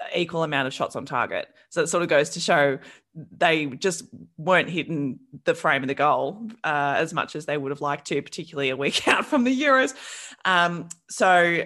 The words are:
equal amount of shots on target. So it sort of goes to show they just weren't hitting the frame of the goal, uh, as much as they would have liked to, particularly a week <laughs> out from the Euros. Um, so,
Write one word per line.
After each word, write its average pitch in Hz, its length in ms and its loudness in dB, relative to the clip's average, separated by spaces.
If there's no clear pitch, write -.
equal 165 280 -2
amount 139 220 0
of 127 80 -6
shots - 220 -4
on 120 100 -8
target. 113 420 -4
So 175 140 0
it 156 40 -2
sort 170 160 0
of 170 60 -2
goes 160 220 4
to - 80 -8
show 143 400 2
they 160 520 0
just 147 380 -4
weren't 170 320 2
hitting 147 500 -4
the 165 100 2
frame 143 300 0
of 131 40 -4
the 139 60 -2
goal, 147 560 0
uh, 143 340 0
as 165 160 -2
much - 220 -4
as 151 100 -10
they 147 120 -2
would 135 140 -6
have 143 100 -10
liked 143 260 -6
to, 143 140 -2
particularly 147 480 -6
a 131 80 -2
week - 300 -2
<laughs> - 0 -
out - 180 2
from 269 180 2
the 262 180 0
Euros. 269 320 2
Um, 175 420 2
so, 175 560 4